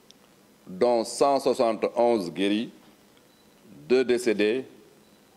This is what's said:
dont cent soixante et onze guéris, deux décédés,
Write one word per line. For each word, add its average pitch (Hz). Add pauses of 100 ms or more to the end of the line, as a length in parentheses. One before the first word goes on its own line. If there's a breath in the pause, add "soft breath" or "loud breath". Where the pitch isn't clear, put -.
(680)
dont 107
cent 139
soixante 113
et 98
onze 113
guéris, 101 (1160)
deux 127
décédés, 117 (720)